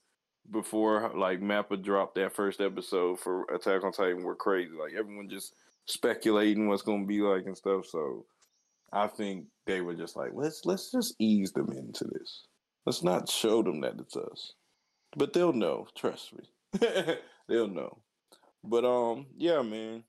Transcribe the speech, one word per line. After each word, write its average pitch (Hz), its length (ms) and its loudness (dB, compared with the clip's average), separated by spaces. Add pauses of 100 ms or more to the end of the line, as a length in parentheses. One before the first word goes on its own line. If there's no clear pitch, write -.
(500)
before, 110 640 2
like, 92 240 0
mappa 101 420 0
dropped 98 340 2
that 95 180 0
first 101 260 0
episode 92 600 0
for 92 320 -2
Attack 92 300 0
on 95 100 -2
Titan 90 300 0
were 87 140 -4
crazy. 92 360 0
Like, 78 220 -8
everyone 104 340 -8
just 98 260 -12 (320)
speculating 107 800 4
what's 98 140 2
gonna 101 240 0
be 104 160 0
like 95 240 2
and 95 100 -8
stuff, 95 300 0
so 69 400 -6 (680)
I 104 160 2
think 98 400 -6 (180)
they 95 160 0
were 87 120 -4
just 82 220 -8
like, - 180 -6
"Let's, 151 300 -4
let's 190 260 -2
just 247 280 -2
ease 107 340 4
them - 200 -2
into - 320 -8
this. - 420 -10 (400)
Let's 127 160 -2
not 175 260 2
show 110 340 4
them 78 200 -2
that 60 180 -4
it's - 160 -12
us." - 380 -10 (640)
But 143 180 0
they'll 175 200 6
know, 78 420 0
trust - 380 -6
me. - 160 -18 (220)
<laughs> 185 460 0 (300)
They'll 110 200 2
know. 82 340 -8 (640)
But, 117 200 2
um, 123 520 2
yeah, 156 260 2
man, 110 460 -6